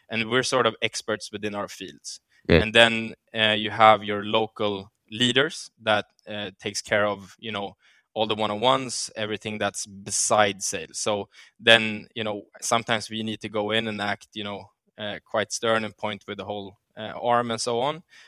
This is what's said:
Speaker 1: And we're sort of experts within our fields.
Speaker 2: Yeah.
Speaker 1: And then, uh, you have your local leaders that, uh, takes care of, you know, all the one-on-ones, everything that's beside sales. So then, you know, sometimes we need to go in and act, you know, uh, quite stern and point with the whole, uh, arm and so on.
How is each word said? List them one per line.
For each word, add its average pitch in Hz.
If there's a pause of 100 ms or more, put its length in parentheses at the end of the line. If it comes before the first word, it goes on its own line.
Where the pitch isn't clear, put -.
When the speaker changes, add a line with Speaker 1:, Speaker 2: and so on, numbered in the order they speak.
Speaker 1:
And 110
we're 127
sort 123
of 110
experts -
within 104
our 101
fields. - (280)
Speaker 2:
Yeah. 85
Speaker 1:
And 107
then, 113 (200)
uh, 107
you 107
have 107
your 104
local 104 (200)
leaders 123 (120)
that, 107 (200)
uh, 101
takes 104
care 104
of, 98
you 113
know, 98 (380)
all 110
the 110
one-on-ones, 113
everything 107
that's 101
beside 101
sales. -
So 104 (280)
then, 110
you 113
know, 104 (180)
sometimes 113
we 110
need 110
to 107
go 104
in 113
and 104
act, 101
you 104
know, 98 (280)
uh, 104
quite 107
stern 113
and 101
point 104
with 104
the 95
whole, 98 (180)
uh, 110
arm 120
and 110
so 117
on. 151 (260)